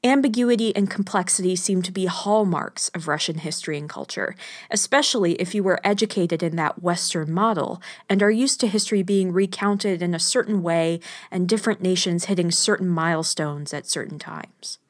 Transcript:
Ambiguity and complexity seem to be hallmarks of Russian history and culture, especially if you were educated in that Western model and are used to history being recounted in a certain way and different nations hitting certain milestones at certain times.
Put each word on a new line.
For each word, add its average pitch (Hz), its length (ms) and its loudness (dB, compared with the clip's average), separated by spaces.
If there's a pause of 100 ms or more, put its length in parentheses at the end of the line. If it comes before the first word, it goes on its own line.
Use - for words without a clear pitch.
Ambiguity 240 720 4
and 202 140 2
complexity 185 640 0
seem 185 280 0
to 185 100 -6
be 190 140 -2
hallmarks 202 880 0
of 165 140 -6
Russian 156 320 -2
history 160 360 -6
and 147 140 -8
culture, - 440 -6 (360)
especially 214 640 2
if 185 200 -4
you 208 80 0
were 185 240 2
educated 202 560 0
in 165 140 -2
that 160 260 -2
Western 170 480 -2
model 190 520 0 (260)
and 202 140 4
are 208 80 6
used 247 300 2
to 233 80 2
history 202 340 0
being 185 320 2
recounted 196 680 0
in 175 140 0
a 160 40 -2
certain 202 440 0
way 170 380 2 (300)
and 180 160 0
different 214 360 0
nations 180 420 0
hitting 175 260 0
certain 185 380 0
milestones 160 840 -2
at 143 120 -8
certain - 320 -6
times. - 600 -14 (120)